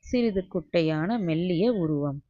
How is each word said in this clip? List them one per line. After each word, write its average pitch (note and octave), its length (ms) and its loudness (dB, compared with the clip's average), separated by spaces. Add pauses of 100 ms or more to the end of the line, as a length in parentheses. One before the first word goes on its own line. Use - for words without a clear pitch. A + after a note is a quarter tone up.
சிறிது A3+ 380 0
குட்டையான E3+ 760 0
மெல்லிய E3+ 540 0
உருவம். D3 440 -2 (120)